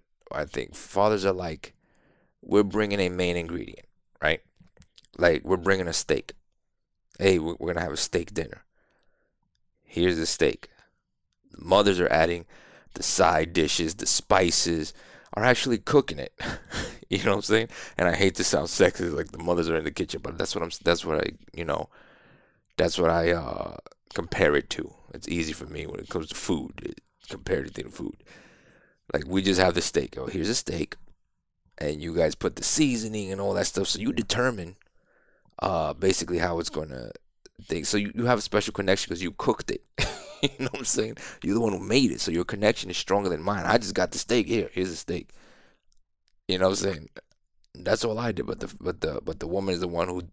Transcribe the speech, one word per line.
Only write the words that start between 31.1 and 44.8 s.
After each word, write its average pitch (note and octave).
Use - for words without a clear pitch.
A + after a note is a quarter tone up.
And D2+
you E2
guys D#2+
put -
the -
seasoning A2
and G2
all G2
that G2
stuff. G2
So -
you A#2
determine, A2
uh, D#2+
basically F2
how E2+
it's E2
gonna C2+
think. E2
So -
you, G#2
you A#2
have A#2+
a -
special -
connection G2
'cause E2+
you F2
cooked -
it. -
<laughs> -
You C#3+
know C3
what -
I'm -
saying? A2+
You're G2+
the A#2
one A2
who F2+
made G#2+
it. -
So -
your E2+
connection G2+
is F2+
stronger G2
than F2+
mine. G2
I A#2
just G2+
got -
the -
steak. A#2+
Here, A2+
here's F#2